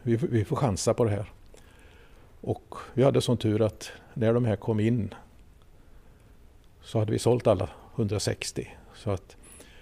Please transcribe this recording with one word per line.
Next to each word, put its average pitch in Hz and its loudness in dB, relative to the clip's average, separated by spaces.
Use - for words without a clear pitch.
vi, 117 2
vi 113 0
får 139 -4
chansa 117 0
på 123 2
det 107 2
här. 101 -4
Och - -8
vi 123 4
hade 127 6
sån 123 0
tur 110 2
att - -4
när 113 2
de 123 2
här 107 0
kom 107 -2
in 110 0
så - -4
hade 107 0
vi 113 0
sålt 117 2
alla 98 2
hundrasextio. - -4
Så - -8
att - -8